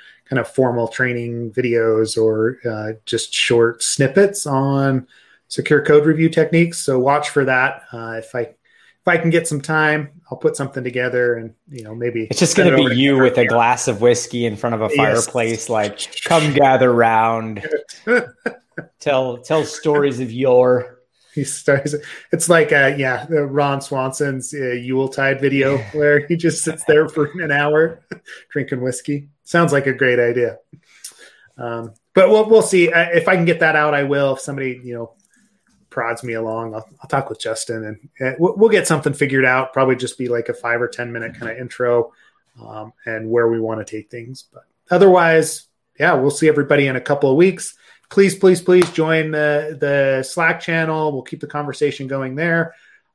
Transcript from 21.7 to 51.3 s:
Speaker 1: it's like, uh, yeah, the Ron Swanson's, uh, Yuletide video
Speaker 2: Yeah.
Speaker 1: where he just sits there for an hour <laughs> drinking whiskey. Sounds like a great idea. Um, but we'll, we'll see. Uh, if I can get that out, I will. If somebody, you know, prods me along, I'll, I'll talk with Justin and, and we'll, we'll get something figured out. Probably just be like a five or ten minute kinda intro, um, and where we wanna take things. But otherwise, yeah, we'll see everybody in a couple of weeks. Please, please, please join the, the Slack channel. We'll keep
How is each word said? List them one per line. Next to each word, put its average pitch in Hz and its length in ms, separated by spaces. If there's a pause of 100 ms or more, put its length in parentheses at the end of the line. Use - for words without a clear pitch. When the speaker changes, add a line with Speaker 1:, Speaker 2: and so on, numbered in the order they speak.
Speaker 1:
it's 165 160
like, 160 240
uh, 143 240
yeah, 131 300
the 151 200
Ron 139 340
Swanson's, 131 720
uh, 131 180
Yuletide 131 680
video 139 360
Speaker 2:
Yeah. 113 160
Speaker 1:
where 147 340
he 170 100
just 165 280
sits 156 200
there 151 240
for 151 180 (140)
an 156 120
hour 151 480 (260)
<laughs> - 240
drinking 135 320
whiskey. 143 460 (160)
Sounds 170 280
like 139 140
a 135 60
great 123 260
idea. 120 400 (1000)
Um, 117 380 (200)
but 190 160
we'll, 214 180
we'll 220 140
see. 180 300
Uh, 170 220
if 165 140
I 190 80
can 170 80
get 165 160
that 160 160
out, 151 180
I 143 80
will. 139 320
If 131 60
somebody, 131 420
you 123 120
know, 117 180 (800)
prods 117 320
me 117 120
along, 113 400
I'll, 110 140 (140)
I'll - 60
talk - 220
with 110 100
Justin 113 440
and, 107 240 (100)
and 131 200
we'll, 180 180
we'll 214 140
get 202 160
something 147 280
figured 135 320
out. 127 260
Probably 131 240
just 123 220
be 123 100
like 117 220
a 117 40
five 117 280
or 117 60
ten 120 240
minute 113 260
kinda 117 200
intro, 120 540 (500)
um, 110 300 (140)
and 113 240
where 117 180
we 113 120
wanna 110 240
take 107 260
things. 120 420
But - 120 (260)
otherwise, 175 760 (320)
yeah, 170 160
we'll 139 160
see 156 180
everybody 143 380
in 131 100
a 123 40
couple 143 300
of 131 60
weeks. 180 380 (340)
Please, 196 280
please, 185 260
please 180 300
join 160 400
the, 151 480
the 139 420
Slack 165 380
channel. 160 520
We'll 131 100
keep - 180